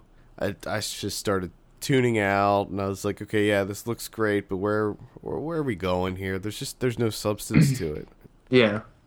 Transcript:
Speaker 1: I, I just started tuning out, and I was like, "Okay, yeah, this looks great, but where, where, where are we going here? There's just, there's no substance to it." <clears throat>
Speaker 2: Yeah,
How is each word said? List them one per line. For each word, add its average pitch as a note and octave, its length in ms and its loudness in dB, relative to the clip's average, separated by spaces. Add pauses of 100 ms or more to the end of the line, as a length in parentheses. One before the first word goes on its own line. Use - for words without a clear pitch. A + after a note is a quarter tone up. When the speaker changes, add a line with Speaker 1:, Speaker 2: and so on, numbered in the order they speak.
(380)
Speaker 1:
I, G2 180 -4 (120)
I G#2 140 -4
just - 360 -6
started F#2+ 340 -2 (280)
tuning B2 400 2
out, G2+ 500 4
and G2 120 -4
I G2 60 -2
was G2 180 -4
like, G2+ 160 -4
"Okay, G#2 260 2
yeah, G2+ 160 4
this G2+ 240 -8
looks A#2 200 -6
great, G#2 420 0
but F#2+ 80 -4
where, G#2 340 0 (300)
where, - 180 -6
where D#3+ 200 -6
are D3+ 40 -2
we B2 120 -2
going F#2 420 -2
here? F#2+ 200 -4
There's G#2 220 -8
just, - 200 -10
there's A#2+ 200 -2
no A#2 100 2
substance A2 680 2
to D#2+ 160 -4
it." - 200 -10
<clears throat> - 40 -20 (320)
Speaker 2:
Yeah, A2 320 4 (240)